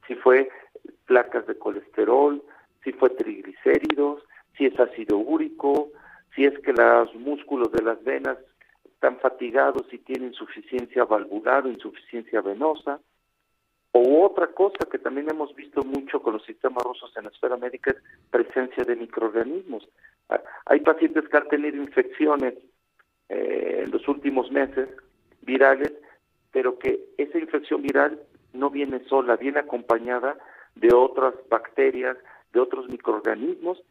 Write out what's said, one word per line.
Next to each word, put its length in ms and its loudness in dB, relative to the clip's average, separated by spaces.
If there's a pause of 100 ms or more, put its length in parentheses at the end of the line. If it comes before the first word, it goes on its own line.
Si 80 -8
fue 340 6 (560)
placas 400 2
de 120 -8
colesterol, 840 0 (420)
si 100 -8
fue 160 4
triglicéridos, 1120 -2 (340)
si 80 2
es 140 0
ácido 380 2
úrico, 720 0 (420)
si 120 2
es 140 2
que 120 -4
los 440 4
músculos 580 -4
de 100 0
las 200 -4
venas 340 -4 (480)
están 340 -2
fatigados 720 0
y 60 -16
tienen 320 -8
insuficiencia 760 -4
valvular 640 0
o 40 -2
insuficiencia 680 -8
venosa, 640 -4 (920)
o 340 8
otra 220 2
cosa 420 0
que 100 -6
también 300 -4
hemos 240 -6
visto 300 -6
mucho 380 -4
con 120 -2
los 120 -8
sistemas 400 -6
rusos 320 -10
en 80 -12
la 40 -14
esfera 280 -4
médica 340 -4
es 60 -2 (320)
presencia 560 0
de 100 0
microorganismos. 920 -4 (440)
Ah, 120 0 (240)
hay 140 4
pacientes 480 0
que 80 -2
han 140 2
tenido 260 -2
infecciones, 800 0 (800)
eh, 520 -4
en 60 -8
los 180 -4
últimos 420 -2
meses 380 -2 (520)
virales, 520 2 (580)
pero 260 0
que 220 -2 (180)
esa 220 -2
infección 420 -4
viral 380 0 (320)
no 180 -2
viene 380 -6
sola, 300 2
viene 220 -2
acompañada 800 -2 (380)
de 180 6
otras 400 4 (160)
bacterias, 680 0 (340)
de 80 2
otros 300 -2
microorganismos 1000 -4